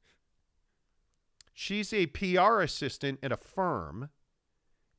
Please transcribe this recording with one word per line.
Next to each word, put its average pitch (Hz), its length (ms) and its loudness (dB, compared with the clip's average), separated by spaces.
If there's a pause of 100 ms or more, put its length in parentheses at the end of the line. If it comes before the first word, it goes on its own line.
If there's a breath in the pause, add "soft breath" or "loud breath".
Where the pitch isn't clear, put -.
(1500 loud breath)
She's 208 380 -4
a 196 140 4
P 180 300 0
R 202 240 6
assistant 139 600 -4
at 135 100 -4
a 107 40 0
firm, 127 760 -4 (880)